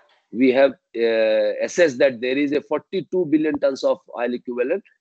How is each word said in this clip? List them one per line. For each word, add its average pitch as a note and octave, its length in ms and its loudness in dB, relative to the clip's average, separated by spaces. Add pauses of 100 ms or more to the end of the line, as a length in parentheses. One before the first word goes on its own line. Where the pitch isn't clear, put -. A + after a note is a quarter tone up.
(320)
we B2 200 4
have, C3+ 220 4 (240)
uh, A2 560 2 (100)
assessed C#3 360 0
that C3 200 2
there B2+ 180 -2
is C#3+ 140 0
a C#3+ 100 0
forty-two F3+ 640 -4
billion D3+ 340 0
tons C#3 240 -2
of C3 160 0 (180)
oil B2 160 -2
equivalent B2 500 -4 (180)